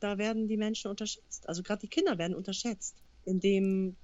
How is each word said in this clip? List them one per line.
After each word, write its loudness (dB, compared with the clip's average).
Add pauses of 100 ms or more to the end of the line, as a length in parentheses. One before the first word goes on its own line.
da 0
werden 0
die 0
Menschen 0
unterschätzt. -8
Also -2
gerade -2
die -8
Kinder 2
werden 0
unterschätzt, -6 (280)
in 0
dem, 4